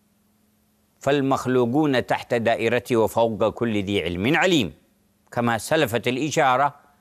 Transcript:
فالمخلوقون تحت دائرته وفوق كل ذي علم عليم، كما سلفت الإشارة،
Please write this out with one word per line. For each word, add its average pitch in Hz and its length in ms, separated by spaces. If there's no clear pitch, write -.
فالمخلوقون 131 1040
تحت - 280
دائرته 117 640
وفوق 110 540
كل 104 340
ذي 98 200
علم 92 320
عليم، 160 380
كما 120 260
سلفت 120 500
الإشارة، 135 680